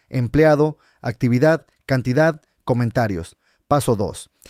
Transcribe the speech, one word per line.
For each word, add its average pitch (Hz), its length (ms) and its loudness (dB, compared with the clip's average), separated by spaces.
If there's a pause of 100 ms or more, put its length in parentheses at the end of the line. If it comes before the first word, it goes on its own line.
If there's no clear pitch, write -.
empleado, 147 720 2 (220)
actividad, 127 680 0 (200)
cantidad, 135 560 -2 (220)
comentarios. 117 720 -2 (320)
Paso 135 260 0
dos, - 360 -6 (200)